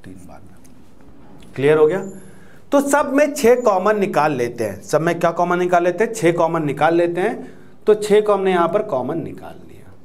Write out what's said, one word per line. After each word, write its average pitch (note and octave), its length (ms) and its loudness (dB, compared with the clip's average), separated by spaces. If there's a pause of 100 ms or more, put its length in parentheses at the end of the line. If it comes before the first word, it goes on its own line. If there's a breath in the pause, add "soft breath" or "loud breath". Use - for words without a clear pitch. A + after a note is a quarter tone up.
तीन F2+ 220 -20
बार D2 140 -20
में। - 1120 -20
Clear D3 220 4
हो D#3 100 6
गया? F#3 140 -2 (720 loud breath)
तो C#4+ 100 4
सब C#4+ 320 0
में D4 200 2
छः A#3+ 280 4
common G#3 380 2
निकाल D#3 340 0
लेते A#2+ 300 -4
हैं, G2 180 -6
सब D3+ 200 0
में E3+ 180 0
क्या E3+ 120 0
common F3 280 0
निकाल F3 240 2
लेते F3+ 200 0
हैं? A3+ 100 -4
छः E3+ 200 2
common E3 320 0
निकाल D3 300 0
लेते F3 260 0
हैं। A3+ 320 -6 (340 loud breath)
तो G#3+ 80 4
छः G#3 260 2
को G#3 120 0
हमने F#3+ 180 0
यहाँ E3+ 160 2
पर G#3 160 0
common C3 360 -4
निकाल E2+ 440 -12
लिया। - 280 -20 (140)